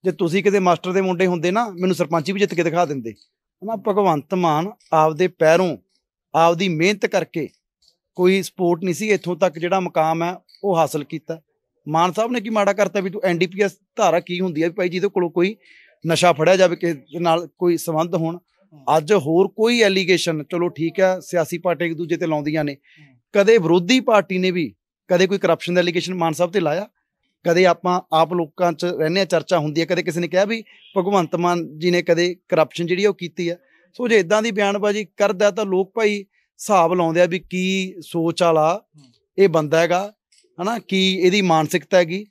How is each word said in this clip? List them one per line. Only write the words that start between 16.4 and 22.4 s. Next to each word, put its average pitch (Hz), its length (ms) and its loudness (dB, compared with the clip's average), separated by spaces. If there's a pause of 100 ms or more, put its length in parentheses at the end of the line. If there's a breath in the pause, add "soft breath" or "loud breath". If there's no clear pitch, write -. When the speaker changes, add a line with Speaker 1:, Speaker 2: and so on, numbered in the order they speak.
Speaker 1:
ਜਾਵੇ 180 200 4
ਕਿਸੇ 170 160 -4
ਦੇ 147 260 -12
ਨਾਲ 170 300 0 (100)
ਕੋਈ 175 180 0
ਸੰਬੰਧ 165 380 -4
ਹੋਣ। 165 240 -2 (580)
ਅੱਜ 160 160 0
ਹੋਰ 175 360 2
ਕੋਈ 233 320 0
ਐਲੀਗੇਸ਼ਨ, 180 680 2
ਚਲੋ 175 180 -2
ਠੀਕ 165 320 -6
ਹੈ 185 200 2
ਸਿਆਸੀ 170 380 -4
ਪਾਰਟੀਆਂ 170 320 -2
ਇੱਕ 160 80 -8
ਦੂਜੇ 170 180 -4
ਤੇ 175 100 -4
ਲਾਉਂਦੀਆਂ 151 380 -2